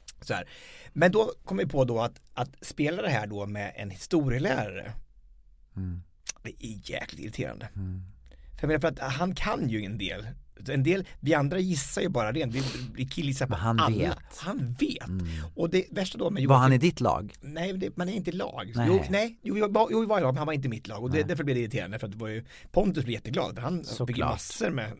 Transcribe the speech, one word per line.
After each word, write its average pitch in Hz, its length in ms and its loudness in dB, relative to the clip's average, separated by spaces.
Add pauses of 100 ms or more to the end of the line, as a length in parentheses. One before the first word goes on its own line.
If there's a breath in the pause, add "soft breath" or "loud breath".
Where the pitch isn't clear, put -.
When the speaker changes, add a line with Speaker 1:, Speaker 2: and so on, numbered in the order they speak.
(220)
Speaker 1:
Så - 120 -6
här. 92 140 -6 (460 loud breath)
Men 175 180 6
då 214 200 4 (140)
kom 185 120 -2
vi 196 80 0
på 135 200 2
då 117 160 0
att, 117 200 -4 (120)
att 127 160 -4 (120)
spela 160 400 -2
det - 80 -2
här 107 180 0
då 101 180 -6
med 104 300 -6
en 101 140 -8
historielärare, 120 1040 0 (840)
Speaker 2:
Mm. 90 260 -6 (420)
Speaker 1:
det 113 60 -12 (160)
är - 260 -12
jäkligt - 300 -10
irriterande. - 540 -8
Speaker 2:
Mm. 92 280 -8 (520 soft breath)
Speaker 1:
För - 60 -12
jag 147 60 0
menar, 151 120 2
för 165 80 2 (180)
att 135 80 -4
han 180 220 -2
kan 208 340 0
ju 107 140 -2
en 101 140 -6
del 98 300 -6 (400)
en 139 160 0
del, 185 240 2 (120 loud breath)
vi 143 140 2
andra 147 260 2
gissar 185 420 0
ju - 80 0
bara 110 220 0
rent. 127 240 -2
Vi, 131 60 0 (340)
vi 135 100 -4
killgissar 135 400 -2
på - 60 -2
Speaker 2:
Men 101 80 0
han 113 200 2
Speaker 1:
alla. 123 180 4
Speaker 2:
vet. - 400 -2
Speaker 1:
Han 131 420 -4
vet. - 280 -2
Speaker 2:
Mm. 90 200 -2 (280 loud breath)
Speaker 1:
Och 170 140 0
det 185 220 2
värsta 196 260 -4
då - 120 0
med 160 180 2
Speaker 2:
Var 135 100 10
han 131 140 8
Speaker 1:
Joakim 131 160 8
Speaker 2:
i - 40 8
ditt - 100 -8
lag? 104 400 2
Speaker 1:
Nej, 165 320 -4
det, 180 240 -4
man 180 120 -2
är 196 40 -2
inte 190 160 -4
i 165 40 -2
lag. 117 420 -6
Speaker 2:
Nej. 120 140 4
Speaker 1:
Jo, 185 200 6
nej, 214 320 0
jo, - 160 -2
jo, 214 340 6
jo, 226 140 4 (140)
jo, 131 180 4
han 151 100 -2
var 156 60 0
inte 139 140 0
i - 20 0
mitt - 180 -6
lag. 110 160 -6
Och 123 80 -2
det, 156 60 4
Speaker 2:
Nej. 151 100 4
Speaker 1:
därför 160 160 0
blev 143 120 2
det 120 60 2
irriterande, 107 380 -4
för 113 80 -4
att 98 60 -10
det 110 60 -12
var 113 80 -6
ju, 107 160 -6 (280 loud breath)
Pontus 185 320 4
blev 117 100 -2
jätteglad, 120 420 -2
för - 60 -10
han 160 220 -4
Speaker 2:
Såklart. - 240 -4
Speaker 1:
fick 123 100 -4
ju 160 80 0
massor 160 440 0
med, 113 300 -4